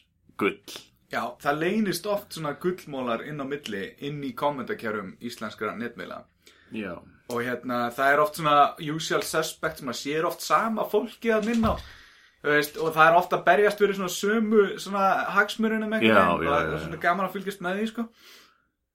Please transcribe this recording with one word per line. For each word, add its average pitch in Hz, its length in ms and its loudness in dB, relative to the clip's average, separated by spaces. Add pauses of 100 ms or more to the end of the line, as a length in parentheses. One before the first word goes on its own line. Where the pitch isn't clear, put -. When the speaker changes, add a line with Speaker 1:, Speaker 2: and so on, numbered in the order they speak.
(380)
Speaker 1:
gull. 98 180 0 (480)
Speaker 2:
Já, 127 160 -6 (160)
það 147 240 -2
leynist 190 460 -2
oft 202 280 -6
svona 151 220 -6
gullmólar 131 680 -4
inn 147 160 -10
á 139 80 -8
milli, 117 380 -8 (140)
inn 143 220 -8
í 135 140 -8
kommentakerfum 107 840 -4
íslenskra 110 600 -8
netmiðla. 113 480 -12 (460)
Speaker 1:
Já. 98 260 -8 (280)
Speaker 2:
Og 117 180 -4
hérna, 123 460 -4
það 139 220 2
er 147 120 4
oft 151 160 0
svona 151 180 2 (220)
usual 156 440 -2
suspects, - 600 -4
maður 123 180 -6
sér 156 260 -2
oft - 160 -4
sama 208 440 2
fólkið 226 500 0
að 208 100 0
minna 226 280 2
á. - 40 -6 (680)
Þú 147 60 2
veist, 147 280 2
og 160 140 0
það 160 140 8
er 165 100 8
oft 180 180 4
að 156 80 -2
berjast 208 380 4
fyrir 196 160 4
svona 185 140 -4
sömu, 214 540 2 (100)
svona 196 320 -2 (220)
hagsmununum 214 680 0
einhvern 220 120 2
Speaker 1:
Já, 110 120 8
Speaker 2:
veginn, - 0 -
Speaker 1:
já, 87 160 6
Speaker 2:
og 78 80 0
það 80 160 2
Speaker 1:
já, 80 160 0
Speaker 2:
er 78 80 -4
svona 80 160 -8
Speaker 1:
já. - 40 -8
Speaker 2:
gaman 185 240 0
að 185 80 -8
fylgjast 190 300 -8
með 185 140 -4
því, 220 100 -2
sko. 226 160 -6 (920)